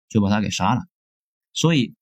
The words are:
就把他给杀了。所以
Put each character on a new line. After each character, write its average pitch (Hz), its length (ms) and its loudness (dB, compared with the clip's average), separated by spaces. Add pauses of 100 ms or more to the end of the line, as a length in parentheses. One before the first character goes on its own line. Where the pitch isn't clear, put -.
(100)
就 110 100 0
把 101 80 2
他 104 140 0
给 98 80 -4
杀 104 240 0
了。 131 80 -2 (720)
所 165 200 2
以 - 280 0